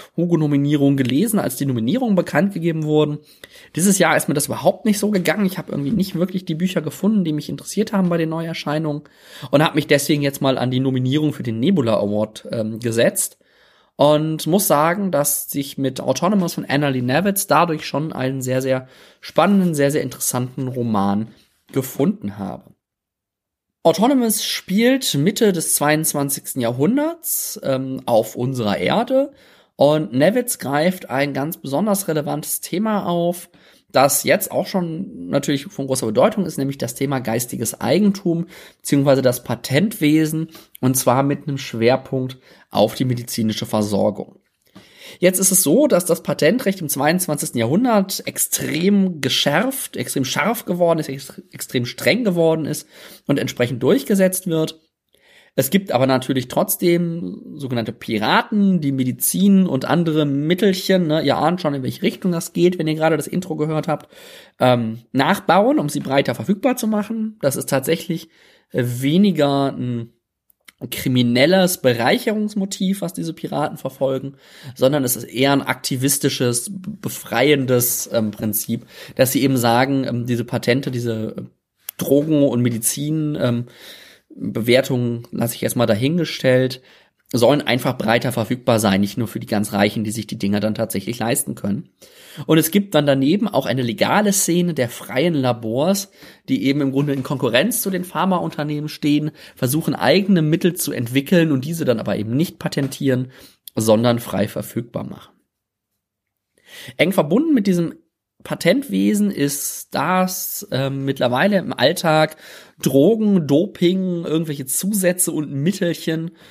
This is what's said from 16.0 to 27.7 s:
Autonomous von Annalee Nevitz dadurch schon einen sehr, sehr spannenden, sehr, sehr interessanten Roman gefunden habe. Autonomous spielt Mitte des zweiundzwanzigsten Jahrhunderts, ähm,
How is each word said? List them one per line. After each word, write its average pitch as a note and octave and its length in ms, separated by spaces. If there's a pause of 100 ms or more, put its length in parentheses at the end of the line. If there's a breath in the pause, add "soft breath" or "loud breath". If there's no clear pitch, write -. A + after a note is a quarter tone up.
Autonomous E3+ 540
von - 100
Annalee C3+ 380
Nevitz E3+ 440
dadurch D#3 400
schon D3+ 260
einen C3 300
sehr, B2+ 180
sehr C3 280 (320 loud breath)
spannenden, F3+ 560
sehr, C#3+ 160
sehr D3 100
interessanten B2+ 640
Roman A2 600 (440 soft breath)
gefunden C3 640
habe. F#2+ 380 (1120)
Autonomous A3+ 600
spielt A#3+ 720
Mitte G3+ 380
des D#3+ 240
zweiundzwanzigsten D3 840
Jahrhunderts, G#3 1000
ähm, C3 440